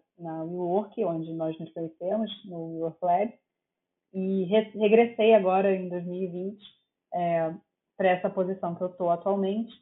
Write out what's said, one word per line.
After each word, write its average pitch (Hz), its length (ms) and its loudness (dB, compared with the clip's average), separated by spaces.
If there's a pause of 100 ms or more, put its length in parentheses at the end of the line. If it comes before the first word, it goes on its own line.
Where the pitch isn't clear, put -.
(180)
na 160 260 -8
WeWork, 180 640 -2
onde 165 300 -4
nós 160 240 -4
nos 165 120 -12
conhecemos, 180 600 -4 (140)
no 165 340 -10
WeWork 165 240 -4
Lab, 185 360 0 (720)
e 190 340 -2
re-, 214 300 2
regressei 220 600 6
agora 190 400 4
em 185 120 -4
dois 175 200 -6
mil 180 160 -6
e 185 40 -2
vinte, 185 380 -10 (480)
é, 170 400 0 (420)
pra 190 140 2
essa 180 220 0
posição 185 420 -2
que 170 80 -10
eu 180 80 -2
tô 180 220 -2
atualmente 196 600 0 (100)